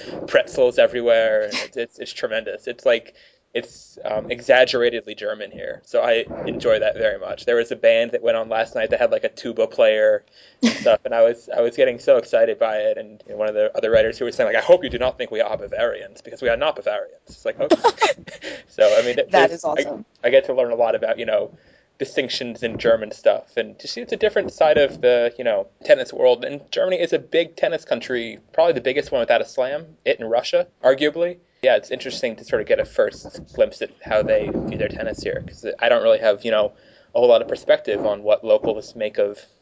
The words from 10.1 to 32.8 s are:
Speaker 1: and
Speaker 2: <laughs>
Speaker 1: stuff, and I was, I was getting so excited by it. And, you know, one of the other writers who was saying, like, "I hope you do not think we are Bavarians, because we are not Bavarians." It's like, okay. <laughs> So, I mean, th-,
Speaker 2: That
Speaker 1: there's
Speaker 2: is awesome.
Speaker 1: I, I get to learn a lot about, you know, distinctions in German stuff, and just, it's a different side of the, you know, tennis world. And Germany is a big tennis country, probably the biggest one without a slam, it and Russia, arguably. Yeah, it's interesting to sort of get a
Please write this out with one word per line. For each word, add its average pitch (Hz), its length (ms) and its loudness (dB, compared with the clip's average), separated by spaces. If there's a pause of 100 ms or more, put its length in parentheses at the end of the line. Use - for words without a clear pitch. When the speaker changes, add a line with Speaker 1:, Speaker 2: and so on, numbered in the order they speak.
Speaker 1:
and - 100 2
Speaker 2:
<laughs> - 20 -4
Speaker 1:
stuff, - 320 2
and 117 100 -6
I 117 80 4
was, 117 260 0
I 120 120 -2
was 117 140 0
getting 131 220 2
so 135 200 4
excited 113 420 0
by 110 180 0
it. 107 220 -2
And, 107 260 -18
you 107 80 -18
know, 104 60 -10
one 107 100 -2
of 107 60 -4
the 107 200 0
other 110 140 -2
writers 110 300 2
who 123 60 -2
was 120 100 -6
saying, 113 180 0
like, - 20 4
"I - 80 2
hope 170 200 4
you 123 80 -6
do 120 80 -6
not 127 180 -4
think 123 140 -8
we 110 100 -2
are 107 160 -2
Bavarians, 101 640 -6
because 120 220 -18
we 120 60 0
are 117 80 0
not 143 180 -2
Bavarians." 104 400 -8 (100)
It's - 200 -14
like, 110 140 -6
okay. 143 220 2
<laughs> - 40 2 (800)
So, - 160 -2 (140)
I 113 40 4
mean, 123 140 0
th-, - 160 -2
Speaker 2:
That 151 180 4
Speaker 1:
there's 170 100 -10
Speaker 2:
is - 40 -20
awesome. 147 420 -4 (180)
Speaker 1:
I, - 40 2
I 123 40 0
get 135 140 6
to 139 80 -2
learn 123 180 0
a 117 40 -2
lot 113 200 2
about, 113 240 -2
you 117 60 -8
know, 107 320 -2 (400)
distinctions 127 640 -6
in 113 140 -6
German 110 340 2
stuff, - 460 0
and 107 220 -6
just, - 180 -12
it's 240 160 -8
a 202 40 -6
different 208 360 0
side 156 240 4
of 139 240 0
the, 120 360 2
you 123 60 -10
know, 104 240 -2 (160)
tennis 135 300 2
world. 123 320 2
And 143 160 -8 (100)
Germany 175 300 -2
is 170 100 -2
a 160 80 0
big 165 380 -4
tennis 127 260 -2
country, 117 560 -6 (140)
probably 165 200 2
the 127 80 -4
biggest 139 300 -2
one 135 80 0
without 117 220 2
a 110 40 -4
slam, 143 400 -6 (200)
it 123 140 0
and 113 100 -8
Russia, 127 380 0 (160)
arguably. 151 560 0 (220)
Yeah, 127 140 4
it's - 160 0
interesting 120 460 -8
to - 80 -20
sort 113 160 -2
of 104 60 -8
get 107 120 4
a 104 60 0